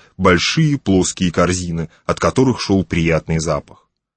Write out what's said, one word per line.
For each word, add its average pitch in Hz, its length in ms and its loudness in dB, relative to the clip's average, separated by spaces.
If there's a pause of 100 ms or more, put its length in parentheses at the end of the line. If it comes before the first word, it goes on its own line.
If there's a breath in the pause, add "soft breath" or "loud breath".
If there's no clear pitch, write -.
(180 soft breath)
большие 95 600 2
плоские 92 540 0
корзины, 87 560 -2 (160 soft breath)
от 82 160 -4
которых 123 400 0
шел 98 240 0
приятный 82 540 0
запах. 76 500 -6 (280)